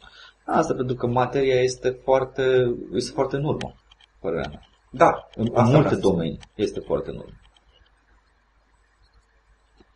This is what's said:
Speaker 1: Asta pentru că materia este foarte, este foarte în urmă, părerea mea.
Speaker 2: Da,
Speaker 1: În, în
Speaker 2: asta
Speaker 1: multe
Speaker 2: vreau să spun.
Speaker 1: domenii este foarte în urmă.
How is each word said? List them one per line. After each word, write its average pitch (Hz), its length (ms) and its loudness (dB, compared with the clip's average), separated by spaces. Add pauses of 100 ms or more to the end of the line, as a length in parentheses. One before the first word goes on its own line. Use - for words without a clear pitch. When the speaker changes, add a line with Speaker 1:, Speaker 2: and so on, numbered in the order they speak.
(460)
Speaker 1:
Asta - 280 0
pentru 127 220 -2
că 123 100 -2
materia 127 540 2
este 127 300 0
foarte, 131 840 2 (180)
este 117 200 -4
foarte 135 240 -2
în 143 80 -4
urmă, 127 300 -4 (460)
părerea 78 280 -4
mea. 73 120 -14 (300)
Speaker 2:
Da, - 440 2
Speaker 1:
În, 113 160 -2
în - 60 -4
Speaker 2:
asta 120 60 4
Speaker 1:
multe 127 160 6
Speaker 2:
vreau 131 160 4
să 101 40 -2
spun. 95 120 2
Speaker 1:
domenii 82 280 -2 (160)
este 101 260 -4
foarte - 300 -4
în 62 60 -10
urmă. - 160 -14 (2750)